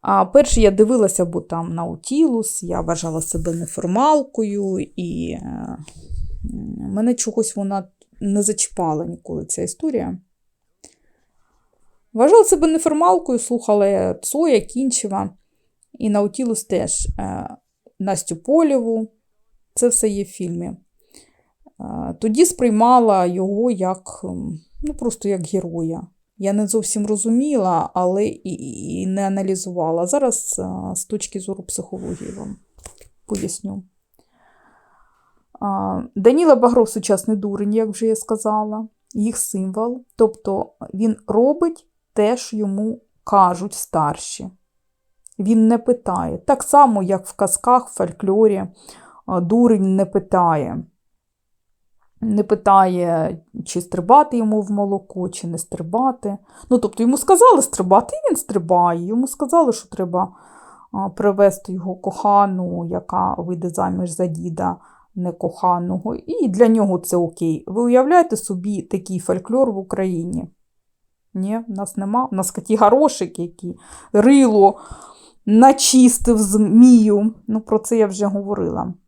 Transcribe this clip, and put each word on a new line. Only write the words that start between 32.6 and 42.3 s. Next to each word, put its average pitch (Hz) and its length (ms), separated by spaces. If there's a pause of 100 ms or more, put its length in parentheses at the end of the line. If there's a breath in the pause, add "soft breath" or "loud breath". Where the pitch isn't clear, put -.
поясню. 196 580 (1800)
А, 196 420 (140)
Даніла 269 400
Багров — 240 340
сучасний 208 480
дурень, 202 360
як 220 160
вже 214 160
я 220 100
сказала, 214 720 (260)
їх 214 240
символ. 214 680 (100)
Тобто 220 580 (200)
він 214 240 (100)
робить 294 600 (260)
те, 220 240